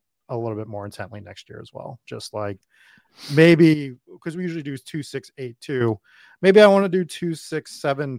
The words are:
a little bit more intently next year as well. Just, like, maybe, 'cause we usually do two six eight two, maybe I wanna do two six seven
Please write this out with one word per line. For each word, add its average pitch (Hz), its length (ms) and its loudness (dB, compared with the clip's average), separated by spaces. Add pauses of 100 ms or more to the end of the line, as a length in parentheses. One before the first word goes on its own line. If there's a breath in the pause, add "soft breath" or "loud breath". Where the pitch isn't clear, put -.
(300)
a 120 80 -8
little 117 180 -6
bit 107 120 -12
more 101 180 -12
intently 101 340 -16
next 98 300 -20
year 113 100 -18
as - 140 -20
well. - 320 -18
Just, - 260 -16
like, 101 260 -8 (760 loud breath)
maybe, 156 600 6 (280)
'cause 165 140 -12
we 180 60 -8
usually 165 200 -8
do 139 160 -10
two - 240 -12
six - 340 -14
eight 123 240 -14
two, 120 400 -2 (400 soft breath)
maybe 196 220 6
I 208 40 10
wanna 196 220 4
do 180 160 -2
two 165 300 -8
six - 440 -12
seven 139 400 -6